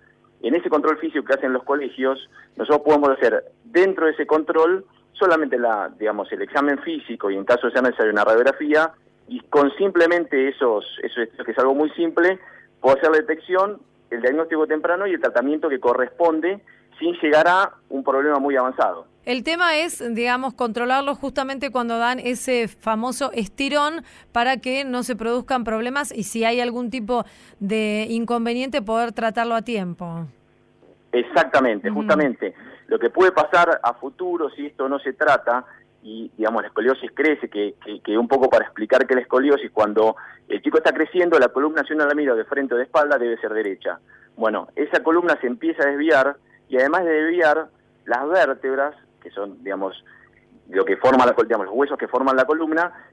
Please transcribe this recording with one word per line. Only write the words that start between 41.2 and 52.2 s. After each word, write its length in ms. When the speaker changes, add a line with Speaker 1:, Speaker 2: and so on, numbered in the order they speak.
Speaker 1:
la 100
columna, 360
si 100
uno 120
la 80
mira 200
de 100
frente 300
o 20
de 80
espalda, 340
debe 200
ser 140
derecha. 460
Bueno, 400
esa 260
columna 380
se 80
empieza 340
a 80
desviar, 460
y 80
además 280
de 60
desviar, 580
las 240
vértebras, 640
que 100
son, 340
digamos, 400
lo 140
que 120
forma 300
la 60
col-, 160
digamos, 180
los 80
huesos 240
que 80
forman 300